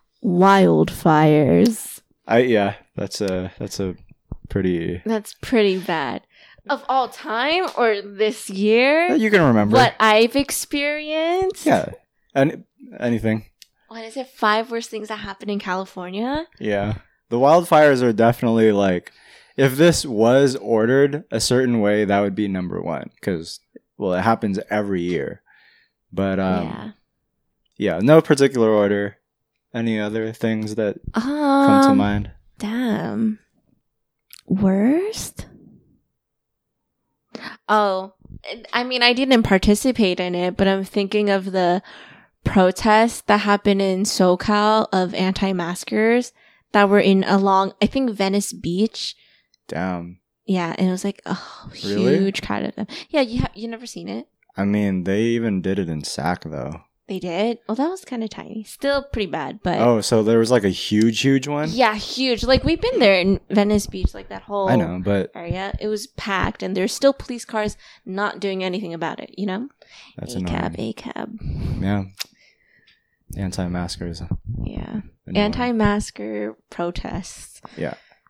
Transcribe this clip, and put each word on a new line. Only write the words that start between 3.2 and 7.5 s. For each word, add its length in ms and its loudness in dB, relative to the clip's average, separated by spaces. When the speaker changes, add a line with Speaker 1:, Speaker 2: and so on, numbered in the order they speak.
Speaker 2:
a, 380 -2
that's 200 -8
a 160 -4
pretty 560 -2
Speaker 1:
That's 360 -4
pretty 380 2
bad. 420 -6
Of 180 -6
all 220 0
time 560 -4